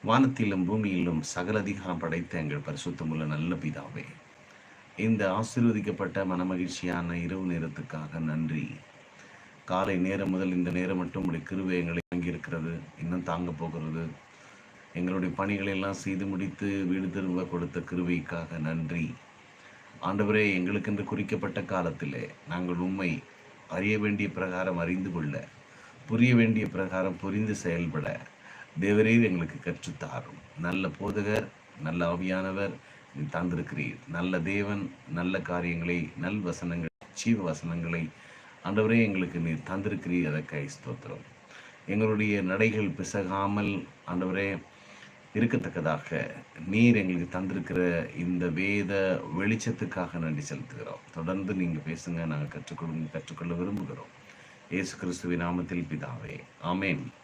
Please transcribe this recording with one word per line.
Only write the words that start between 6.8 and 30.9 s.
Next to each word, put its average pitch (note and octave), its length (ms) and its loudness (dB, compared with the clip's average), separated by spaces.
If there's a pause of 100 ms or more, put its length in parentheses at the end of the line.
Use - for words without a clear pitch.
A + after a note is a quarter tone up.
இரவு F2 400 -2
நேரத்துக்காக D#2 640 -4
நன்றி. D#2 480 0 (1000)
காலை F#2+ 320 2
நேரம் F#2+ 340 2
முதல் F#2 220 2
இந்த F2+ 180 2
நேரம் F2+ 260 2
மட்டும் F2+ 260 -2
உம்முடைய E2 200 0
கிருபை F#2 360 0
எங்களை E2+ 220 0
தாங்கியிருக்கிறது, E2+ 800 -4 (220)
இன்னும் F2 220 -2
தாங்க F2 280 -2
போகிறது. D#2+ 540 -4 (880)
எங்களுடைய F2+ 400 0
பணிகளை G2 380 0
எல்லாம் G2 200 0
செய்து F#2+ 340 -2
முடித்து G2 600 -2
வீடு F#2 240 0
திரும்ப F#2 340 0
கொடுத்த F2 360 -2
கிருபைக்காக E2+ 800 -2
நன்றி. D#2+ 560 -2 (880)
ஆண்டவரே, G#2 520 4
எங்களுக்கென்று G2 500 0
குறிக்கப்பட்ட G2 580 -2
காலத்திலே D#2 680 -2 (180)
நாங்கள் F2+ 260 -2
உம்மை F2+ 480 0 (460)
அறிய G2+ 300 2
வேண்டிய G2+ 300 2
பிரகாரம் F#2 500 0
அறிந்து F2+ 340 0
கொள்ள, D2+ 360 -4 (580)
புரிய A#2+ 280 6
வேண்டிய A2 320 8
பிரகாரம் F#2 500 0
புரிந்து G#2 380 0
செயல்பட E2+ 680 -2 (600)
தேவரீர் A2 440 8
எங்களுக்கு F2 360 2
கற்றுத்தாரும். D2+ 800 -6 (200)
நல்ல F2+ 280 0
போதகர், G#2 600 0 (340)